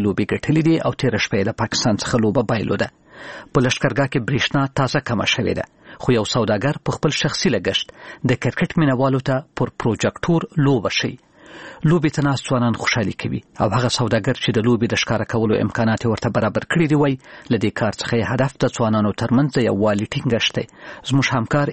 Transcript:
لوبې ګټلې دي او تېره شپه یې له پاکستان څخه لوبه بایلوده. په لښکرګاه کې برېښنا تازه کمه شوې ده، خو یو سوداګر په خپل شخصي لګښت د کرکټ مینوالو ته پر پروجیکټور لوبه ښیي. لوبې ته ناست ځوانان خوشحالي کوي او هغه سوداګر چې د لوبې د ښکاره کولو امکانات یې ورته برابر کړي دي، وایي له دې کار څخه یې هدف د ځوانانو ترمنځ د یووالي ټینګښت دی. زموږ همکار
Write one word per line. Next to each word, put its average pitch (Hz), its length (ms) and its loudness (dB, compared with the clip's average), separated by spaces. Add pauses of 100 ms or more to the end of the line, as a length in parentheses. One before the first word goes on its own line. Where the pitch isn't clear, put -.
لوبې 101 280 0
ګټلې 147 340 0
دي 165 80 4 (100)
او 127 140 0
تېره 120 260 0
شپه - 140 -2
یې 98 100 2
له 107 120 -4
پاکستان 110 420 0
څخه - 200 -2
لوبه 110 180 2 (100)
بایلوده. 104 380 -2 (640)
په 147 120 6
لښکرګاه 131 460 0
کې 143 160 0
برېښنا 139 340 0 (180)
تازه 139 200 0
کمه 98 340 -2
شوې 92 260 0
ده، - 60 -6 (360)
خو - 80 -2 (100)
یو 104 60 0 (100)
سوداګر 107 400 0 (100)
په - 120 -2
خپل 156 140 0 (100)
شخصي - 340 0
لګښت 95 320 -2 (420)
د - 20 6 (120)
کرکټ - 280 -2 (120)
مینوالو 135 360 2
ته 131 160 -2 (200)
پر 127 120 0 (120)
پروجیکټور 123 640 0 (240)
لوبه 131 240 2 (100)
ښیي. 131 160 -4 (680)
لوبې 156 300 4
ته 151 120 0
ناست 139 220 0
ځوانان 120 320 2
خوشحالي 110 420 -2
کوي - 180 -4 (200)
او 107 80 2
هغه 120 200 0 (100)
سوداګر 117 440 0
چې - 80 0
د 110 160 2
لوبې 117 220 2
د 110 120 -2
ښکاره 110 320 -2
کولو 110 280 2
امکانات 113 400 0
یې 120 100 0
ورته 110 180 -2
برابر 107 420 0
کړي 165 160 2
دي، 147 80 2
وایي 143 220 2 (340)
له 120 60 2
دې 104 220 0
کار 107 140 0
څخه - 260 -6
یې 104 120 0
هدف 131 280 0
د 139 60 2 (120)
ځوانانو 107 340 2 (100)
ترمنځ 123 340 2
د 143 40 2 (100)
یووالي 104 440 2
ټینګښت 120 420 0
دی. - 100 -4 (440)
زموږ 131 160 4 (100)
همکار 135 380 0